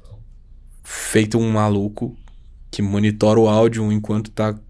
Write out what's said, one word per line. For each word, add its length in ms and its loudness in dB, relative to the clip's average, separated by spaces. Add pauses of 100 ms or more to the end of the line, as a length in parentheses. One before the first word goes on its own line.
(840)
feito 540 0
um 120 0
maluco, 640 -2 (560)
que 120 -6
monitora 580 2
o 80 6
áudio 420 2
enquanto 400 -4
tá 240 -4 (160)